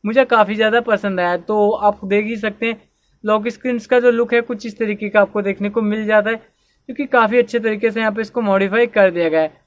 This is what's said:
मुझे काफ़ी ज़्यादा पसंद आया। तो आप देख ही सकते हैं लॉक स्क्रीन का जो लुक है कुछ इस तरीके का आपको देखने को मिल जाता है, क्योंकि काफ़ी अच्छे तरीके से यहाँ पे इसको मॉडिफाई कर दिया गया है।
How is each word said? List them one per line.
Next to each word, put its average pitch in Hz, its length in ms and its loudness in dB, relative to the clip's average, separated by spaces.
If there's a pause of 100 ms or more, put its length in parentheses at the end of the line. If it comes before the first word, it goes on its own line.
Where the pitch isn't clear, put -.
मुझे 226 220 2
काफ़ी 220 300 2
ज़्यादा 214 260 2
पसंद 202 380 -2
आया। 175 200 0
तो 208 320 0
आप 208 340 0
देख 208 200 0
ही 226 120 -6
सकते 214 280 -6
हैं 220 160 -6 (420)
लॉक 214 260 0
स्क्रीन 240 320 -4
का 247 180 2
जो 247 120 4
लुक 233 220 0
है 240 80 2
कुछ 233 240 -8
इस 220 140 -10
तरीके 208 300 -4
का 208 120 4
आपको 202 200 0
देखने 196 280 -4
को 220 120 -4
मिल 214 240 -4
जाता 214 240 2
है, 226 60 -4
क्योंकि - 720 -12
काफ़ी 233 300 2
अच्छे 240 220 0
तरीके 220 320 -2
से 220 80 -6
यहाँ 220 120 -2
पे 214 100 -6
इसको 220 200 -6
मॉडिफाई 196 460 0
कर 202 240 4
दिया 170 180 0
गया 160 120 2
है। 156 100 -2 (140)